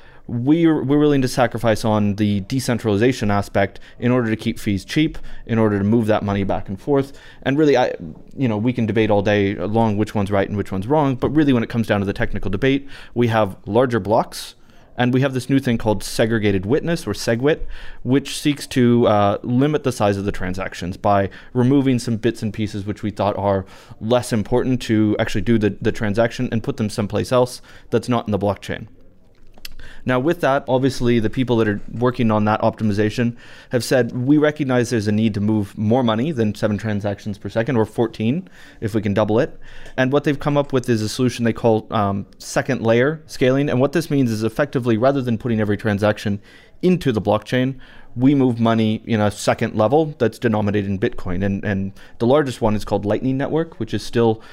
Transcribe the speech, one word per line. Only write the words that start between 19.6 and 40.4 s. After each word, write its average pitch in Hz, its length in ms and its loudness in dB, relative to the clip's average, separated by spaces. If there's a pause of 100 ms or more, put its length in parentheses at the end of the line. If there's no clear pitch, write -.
the 127 80 0
size 104 240 0
of 98 80 -4
the 101 80 -2
transactions 92 640 -6
by 101 340 0 (220)
removing 127 480 2
some 117 160 -4
bits 110 260 -2
and 107 100 -4
pieces 104 320 -6
which 104 200 -8
we 101 80 -4
thought 101 260 -2
are 98 260 -2 (360)
less 117 320 0
important 123 500 0
to 107 380 2
actually 110 220 -2
do 117 140 2
the, 104 240 2
the 110 120 0
transaction 117 580 0
and 113 140 -2
put - 140 -6
them 107 120 -2
someplace 104 400 -4
else 123 320 0 (280)
that's 117 180 0
not 120 180 0
in 104 60 -2
the 98 80 0
blockchain. 101 480 -4 (1200)
Now, 127 120 2
with 170 220 0
that, 139 260 2
obviously, 123 500 2
the 107 100 0
people 123 280 0
that 113 100 4
are 104 140 0 (120)
working 120 380 0
on 107 140 2
that 107 160 2
optimization 110 760 0 (340)
have 120 120 0
said, 123 300 2
"We 135 260 2
recognize 131 520 0
there's 110 180 0
a 104 40 0
need 107 220 2
to 101 60 -2
move 104 360 0
more 113 280 2
money 117 260 0
than 110 240 0
seven 104 240 -2
transactions 104 600 -4
per 101 100 -12
second, 113 280 -2
or 110 80 4
fourteen, 123 640 -2 (320)
if 104 140 -4
we 107 80 0
can 101 120 0
double 107 260 4
it." - 180 -2 (380)
And 131 160 0
what - 100 2
they've 139 160 0
come 143 180 -2